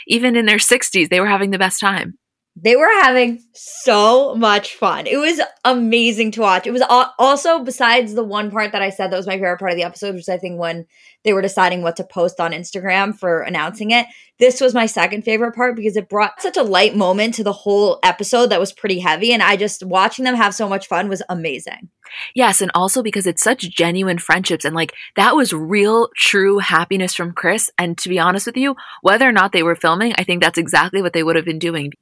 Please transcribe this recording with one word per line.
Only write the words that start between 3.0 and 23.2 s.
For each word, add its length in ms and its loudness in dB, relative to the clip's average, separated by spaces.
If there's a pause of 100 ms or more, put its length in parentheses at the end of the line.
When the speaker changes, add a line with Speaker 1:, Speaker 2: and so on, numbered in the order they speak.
Speaker 2:
having 400 2 (100)
so 800 2
much 400 0
fun. 320 -2
It 120 -2
was 220 0 (240)
amazing 680 2
to 100 -6
watch. 240 2
It 60 -6
was 100 0
al-, 380 2
also, 400 2
besides 560 0
the 80 -2
one 260 -6
part 220 -4
that 100 -4
I 80 -2
said 220 -6
that 60 -2
was 100 -6
my 80 -4
favorite 240 -2
part 140 -4
of 40 -4
the 60 -2
episode, 320 -8
which 80 -14
is, 60 -8
I 100 -4
think, 200 -10
when 280 -8 (360)
they 100 2
were 100 0
deciding 400 0
what 140 -4
to 60 -6
post 360 -4
on 140 -4
Instagram 640 -4
for 260 -2
announcing 500 -6
it. 160 2 (320)
This 220 4
was 120 4
my 120 0
second 380 -2
favorite 320 -2
part 200 -2
because 220 -4
it 120 -6
brought 320 -2
such 160 -4
a 60 2
light 320 2
moment 400 0
to 80 -4
the 80 -2
whole 520 0
episode 440 2
that 120 0
was 120 -2
pretty 280 -4
heavy. 340 0
And 100 0
I 120 4
just, 280 -4
watching 420 0
them 100 0
have 200 0
so 140 -4
much 180 -6
fun 220 -4
was 180 -6
amazing. 600 -10 (440)
Speaker 1:
Yes, 280 2
and 120 -2
also 300 0
because 240 -4